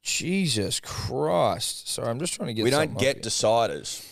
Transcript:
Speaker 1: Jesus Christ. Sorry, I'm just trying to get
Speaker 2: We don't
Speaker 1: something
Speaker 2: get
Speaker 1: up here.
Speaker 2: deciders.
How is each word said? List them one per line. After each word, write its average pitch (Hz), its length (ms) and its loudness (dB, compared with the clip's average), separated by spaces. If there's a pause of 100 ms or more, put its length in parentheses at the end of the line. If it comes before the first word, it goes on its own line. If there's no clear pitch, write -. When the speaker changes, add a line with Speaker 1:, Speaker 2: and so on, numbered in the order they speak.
Speaker 1:
Jesus 143 760 0
Christ. 135 1080 0
Sorry, - 200 -4
I'm 120 120 -2
just 175 120 -4
trying - 140 -6
to 120 80 -4
get 110 80 0
Speaker 2:
We 117 80 4
don't 147 200 2
Speaker 1:
something 123 80 -8
Speaker 2:
get 131 180 4
Speaker 1:
up - 0 -
here. - 140 -14
Speaker 2:
deciders. 107 800 2